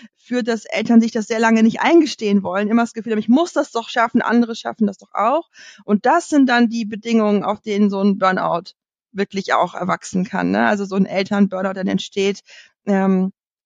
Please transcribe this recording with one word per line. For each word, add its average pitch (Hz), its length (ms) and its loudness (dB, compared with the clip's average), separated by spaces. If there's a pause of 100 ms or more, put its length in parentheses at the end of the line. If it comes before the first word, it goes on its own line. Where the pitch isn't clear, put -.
(160)
führt, 240 320 -6
dass 226 180 -4
Eltern 226 360 4
sich 226 100 -2
das 214 160 -4
sehr 220 120 -4
lange 226 220 4
nicht 220 200 2
eingestehen 226 600 2
wollen, 190 260 -4
immer 233 140 0
das 233 120 -4
Gefühl 226 180 -8
haben, 214 80 0
„Ich 214 100 -4
muss 320 240 2
das - 180 -2
doch 233 160 -6
schaffen, 240 360 0
andere 233 320 0
schaffen - 320 -4
das 196 100 -8
doch - 160 -20
auch.“ 254 380 -2 (320)
Und 208 240 0
das 330 220 2
sind 277 200 4
dann 240 180 4
die 226 180 -4
Bedingungen, 214 580 0
auf 202 180 -4
denen 208 300 0
so 196 100 -4
ein 196 160 2
Burnout 185 560 -2 (380)
wirklich 196 420 -6
auch 156 220 0
erwachsen 180 500 -4
kann, - 240 -4
ne? 214 160 2
Also 208 200 0
so 190 100 -8
ein 196 100 2
Eltern-Burnout 190 680 -2
dann 190 140 -6
entsteht, 196 520 -4 (480)
ähm, 190 460 2 (320)